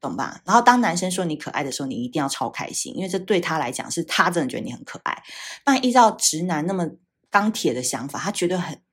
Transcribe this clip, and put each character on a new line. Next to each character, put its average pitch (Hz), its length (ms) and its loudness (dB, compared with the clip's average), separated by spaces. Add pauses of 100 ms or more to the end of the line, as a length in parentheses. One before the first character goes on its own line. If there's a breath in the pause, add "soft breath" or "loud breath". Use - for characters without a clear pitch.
懂 127 160 -6
吧？ - 280 -6
然 190 100 4
后 240 60 10
当 247 200 8
男 180 160 2
生 185 140 -2
说 185 120 -2
你 160 120 -2
可 - 160 -10
爱 139 120 -2
的 139 80 -4
时 143 120 -6
候， 135 40 -4
你 131 80 -6
一 123 140 -4
定 156 100 -2
要 139 80 0
超 131 220 -4
开 - 200 -8
心， - 280 -8
因 185 60 -4
为 190 40 -4
这 185 120 -2
对 190 200 0
他 160 200 -2
来 123 120 -4
讲 - 200 -8
是 170 120 -2
他 165 260 2
真 170 140 0
的 127 60 -2
觉 - 80 -6
得 - 60 -6
你 120 80 -8
很 120 120 -12
可 - 200 -14
爱。 - 200 -6 (400 loud breath)
不 285 80 2
然 262 140 2
依 247 60 2
照 233 180 8
直 - 340 -2
男 160 220 -2
那 190 80 -2
么 175 160 -2 (400)
钢 208 220 4
铁 151 220 0
的 123 100 -4
想 123 260 -4
法， - 80 -10
他 190 140 -4
绝 175 160 -2
对 185 100 0
很 175 240 -6 (120)